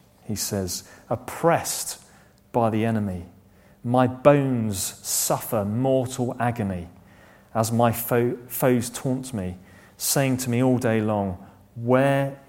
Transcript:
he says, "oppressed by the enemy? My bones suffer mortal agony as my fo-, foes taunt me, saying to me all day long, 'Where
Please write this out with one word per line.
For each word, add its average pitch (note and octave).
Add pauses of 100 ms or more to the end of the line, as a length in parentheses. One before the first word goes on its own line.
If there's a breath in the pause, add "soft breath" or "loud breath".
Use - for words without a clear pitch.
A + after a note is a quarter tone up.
(220)
he G#2
says, G2 (200 loud breath)
"oppressed - (480 soft breath)
by A#2
the G#2+
enemy? G2+ (580 soft breath)
My B2+
bones B2+ (280)
suffer -
mortal B2+
agony G2 (640 loud breath)
as A2
my A#2
fo-, A#2+ (100)
foes B2+
taunt B2+
me, F#2 (400 loud breath)
saying C3+
to B2
me A#2+
all C3
day A2+
long, G2+ (380 loud breath)
'Where C3+